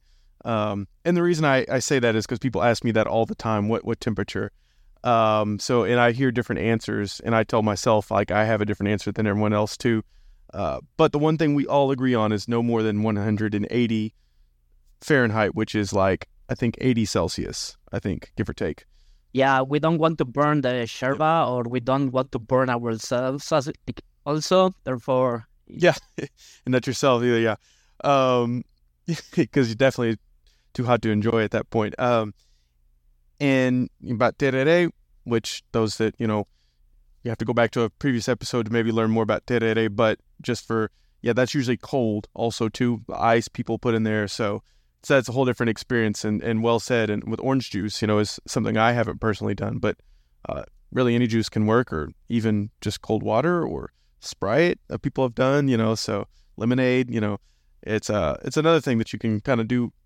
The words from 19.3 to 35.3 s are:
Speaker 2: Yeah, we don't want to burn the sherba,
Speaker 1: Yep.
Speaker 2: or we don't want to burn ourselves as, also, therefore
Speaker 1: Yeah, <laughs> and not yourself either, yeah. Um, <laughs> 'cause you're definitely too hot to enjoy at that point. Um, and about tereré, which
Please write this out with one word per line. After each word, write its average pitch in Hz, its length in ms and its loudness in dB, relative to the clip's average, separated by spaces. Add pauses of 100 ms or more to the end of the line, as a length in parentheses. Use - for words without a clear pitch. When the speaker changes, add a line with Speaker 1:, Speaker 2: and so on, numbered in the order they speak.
Speaker 2:
Yeah, 135 300 2
we 143 160 0
don't 160 180 2
want 160 220 0
to 151 60 0
burn 147 360 2
the 123 260 0
sherba, 151 560 0
Speaker 1:
Yep. 120 60 0
Speaker 2:
or 123 200 -2
we 127 120 -2
don't 131 300 0
want 127 200 -2
to 135 80 -4
burn 127 300 0
ourselves 123 800 -4
as, 151 180 0 (560)
also, 185 480 2 (120)
therefore 127 640 -2 (180)
Speaker 1:
Yeah, 151 280 4 (120)
<laughs> - 100 -20
and - 120 -8 (380)
not 127 200 0
yourself 123 360 2
either, 120 160 4
yeah. 110 160 2 (480)
Um, 123 600 2 (440)
<laughs> - 260 -6 (180)
'cause 131 160 2
you're 113 80 -4
definitely 117 420 0 (560)
too 123 120 -4
hot 117 180 2
to 110 60 0
enjoy 110 340 2
at 104 80 -4
that - 180 -4
point. 107 300 -2
Um, 117 340 0 (1080)
and 127 500 2 (200)
about 117 280 0
tereré, 139 520 2 (340)
which - 480 -2